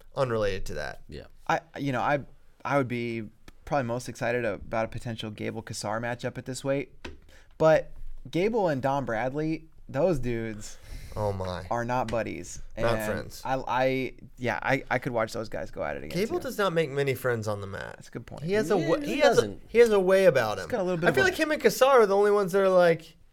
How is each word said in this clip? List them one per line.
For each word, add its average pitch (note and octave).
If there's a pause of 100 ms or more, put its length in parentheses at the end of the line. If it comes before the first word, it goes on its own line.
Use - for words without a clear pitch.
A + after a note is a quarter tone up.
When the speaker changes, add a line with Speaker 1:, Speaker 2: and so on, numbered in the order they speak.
(160)
Speaker 1:
unrelated A2
to G2
that. D2
Speaker 2:
Yeah. C2+ (240)
Speaker 3:
I, D#3+ (180)
you C#3
know, A#2+
I, C#3 (440)
I C3+
would C3
be A#2 (420)
probably C#3+
most A#2+
excited A#2+
about A2
a -
potential A2+
Gable A2
Cassar A2
matchup A#2+
at B2
this C3
weight, C#3 (680)
but D#3 (380)
Gable G3
and C#3
Dom C3+
Bradley, C3 (220)
those C#3+
dudes A2+ (380)
Speaker 1:
Oh G#2
my. F#2
Speaker 3:
are A#2+
not B2
buddies. G#2 (160)
Speaker 1:
Not A#2
Speaker 3:
And A2
Speaker 1:
friends. D2+
Speaker 3:
I, C3
I, C3 (240)
yeah, A#2
I, C3+
I B2+
could B2
watch A2+
those A2
guys -
go F#2
at D2
it C2+
against D2+
Speaker 1:
Gable A3+
Speaker 3:
you. F4
Speaker 1:
does A#3
not G3
make D#3+
many C#3
friends A#2
on G#2
the G2
mat. D#2
Speaker 3:
That's -
a -
good A#2+
point. -
Speaker 1:
He F3
has G3+
a G3
Speaker 2:
Yeah, D#3+
Speaker 1:
wa-, D4+
Speaker 2:
he C#4+ (100)
Speaker 1:
he C#4+
has C4+
a, -
Speaker 2:
doesn't. G2+
Speaker 1:
he A3
has A#3+
a G3+
way F#3+
about A#2
him. F#2
Speaker 3:
He's D#2
got A3+
a -
little F3+
bit E3
Speaker 1:
I -
feel -
Speaker 3:
of F#4+
a F#4
Speaker 1:
like E4
him D#4
and D4+
Cassar B3 (160)
are G#3+
the G3
only G#3
ones G3+
that G3
are F#3+
like, F3 (180)